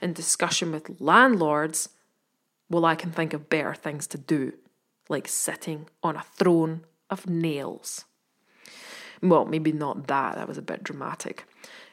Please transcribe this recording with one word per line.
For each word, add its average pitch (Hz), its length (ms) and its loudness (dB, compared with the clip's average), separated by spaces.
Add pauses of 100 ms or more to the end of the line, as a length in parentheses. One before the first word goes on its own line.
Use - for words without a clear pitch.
in 175 120 -2
discussion 165 580 0
with 156 300 -8
landlords, 160 880 4 (800)
well, 165 160 2
I 160 100 6
can 165 160 -6
think 160 220 -2
of 147 160 -10
better 151 260 0
things 147 340 -8
to 151 100 -12
do, 139 340 -2 (560)
like 147 180 -4
sitting - 640 -6 (140)
on 160 140 0
a - 60 -10
throne 165 640 2 (260)
of 190 180 -6
nails. 160 760 -4 (1200)
Well, 170 240 6
maybe 156 260 0
not 143 340 -4
that. 139 300 -2
That - 120 -8
was - 100 -10
a - 40 -10
bit - 220 -10
dramatic. - 600 -10 (480)